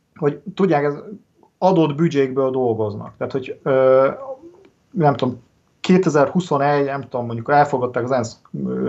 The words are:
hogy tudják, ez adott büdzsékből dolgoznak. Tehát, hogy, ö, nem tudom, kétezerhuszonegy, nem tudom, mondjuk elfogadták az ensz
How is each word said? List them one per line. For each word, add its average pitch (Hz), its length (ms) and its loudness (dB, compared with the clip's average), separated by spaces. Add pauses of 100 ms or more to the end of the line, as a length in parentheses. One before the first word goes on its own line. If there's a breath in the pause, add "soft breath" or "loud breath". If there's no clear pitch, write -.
(140)
hogy 147 260 -4 (140)
tudják, 160 300 0
ez 147 100 -2 (640)
adott 165 360 2
büdzsékből 139 560 0
dolgoznak. 110 680 -4
Tehát, 131 140 -8
hogy, 135 300 -8
ö, 131 460 4 (840)
nem 147 240 2
tudom, 123 280 -4 (380)
kétezerhuszonegy, 147 1040 2
nem 135 160 -4
tudom, 120 260 -8
mondjuk 117 240 -6
elfogadták 127 540 2
az 127 60 -4
ensz 123 300 -4 (480)